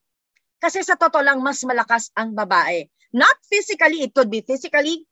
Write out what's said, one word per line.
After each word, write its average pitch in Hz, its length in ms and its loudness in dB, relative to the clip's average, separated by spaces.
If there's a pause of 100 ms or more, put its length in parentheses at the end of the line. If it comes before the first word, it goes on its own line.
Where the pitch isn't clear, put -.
(580)
Kasi 349 240 -2
sa 359 160 0
totoo 320 240 2
lang, 277 160 2
mas 269 240 -4
malakas 233 560 -2
ang 220 160 -6
babae. 175 560 0 (220)
Not 330 320 4
physically, 320 640 0
it - 80 -12
could 233 160 2
be 220 80 -4
physically 302 720 -4